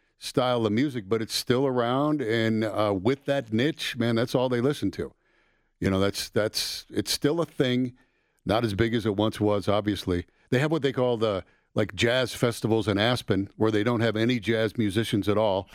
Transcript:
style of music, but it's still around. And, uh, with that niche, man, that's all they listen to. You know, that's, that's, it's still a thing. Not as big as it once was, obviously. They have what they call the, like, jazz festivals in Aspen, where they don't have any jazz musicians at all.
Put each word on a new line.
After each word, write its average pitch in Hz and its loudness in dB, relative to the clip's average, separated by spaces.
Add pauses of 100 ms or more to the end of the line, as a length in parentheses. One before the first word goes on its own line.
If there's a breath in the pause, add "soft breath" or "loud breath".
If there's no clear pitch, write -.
(200 soft breath)
style 123 0
of 101 0
music, 120 -2
but 110 0
it's 110 -8
still 127 0
around. 131 0
And, 113 0
uh, 104 0
with 123 -2
that 139 -2
niche, 131 -2
man, 117 2
that's 117 0
all 127 2
they 120 0
listen 120 0
to. - -8 (640)
You 90 0
know, 95 2
that's, 101 -2
that's, - -4
it's - -4
still 156 0
a 156 -2
thing. 127 -2 (520 soft breath)
Not 113 2
as 107 -2
big 113 2
as 113 0
it 101 0
once 107 0
was, 104 0
obviously. 101 0 (260 soft breath)
They 127 2
have 151 0
what 156 -2
they 135 0
call 123 0
the, 104 -2 (300 soft breath)
like, 107 -2
jazz 120 0
festivals 113 0
in 101 2
Aspen, 104 0
where 110 2
they 104 2
don't 117 0
have 113 2
any 117 0
jazz 110 -2
musicians 104 0
at 104 2
all. 101 0